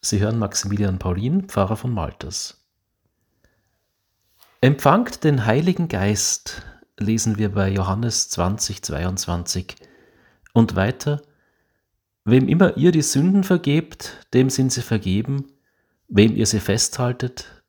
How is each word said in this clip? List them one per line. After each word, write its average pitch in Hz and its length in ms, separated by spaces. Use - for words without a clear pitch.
Sie - 180
hören 110 180
Maximilian 101 600
Paulin, 123 500
Pfarrer 101 280
von 127 140
Malters. - 760
"Empfangt 147 640
den 135 220
Heiligen 165 420
Geist", - 720
lesen 107 400
wir 107 160
bei 98 160
Johannes 98 580
zwanzig 95 540
zweiundzwanzig. 87 920
Und 117 240
weiter: 127 460
"Wem 127 200
immer 180 300
ihr 170 160
die 160 80
Sünden 185 420
vergebt, - 920
dem 131 160
sind 131 200
sie 123 120
vergeben. 117 640
Wem 107 280
ihr 107 100
sie 104 140
festhaltet 123 840